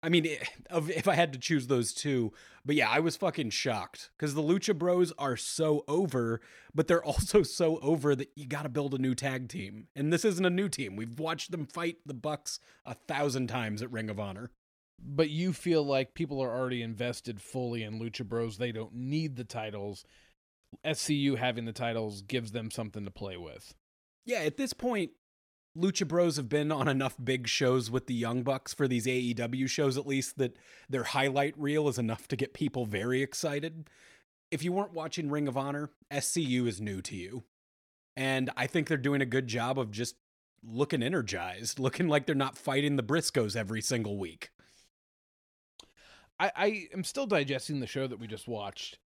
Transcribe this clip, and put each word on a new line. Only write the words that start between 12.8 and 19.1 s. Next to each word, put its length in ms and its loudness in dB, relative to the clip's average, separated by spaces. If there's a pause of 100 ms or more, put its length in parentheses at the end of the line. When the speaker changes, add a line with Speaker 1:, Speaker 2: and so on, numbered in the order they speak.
Speaker 1:
a 80 -8
thousand 540 -2
times 340 -2
at 80 -8
Ring 180 -4
of 120 -4
Honor. 320 -8 (500)
Speaker 2:
But 280 0
you 240 0
feel 280 2
like 320 2
people 260 -4
are 140 0
already 280 -2
invested 580 -6
fully 420 -4
in 160 -6
Lucha 260 -6
Bros. 340 -2
They 120 -2
don't 240 -8
need 420 -2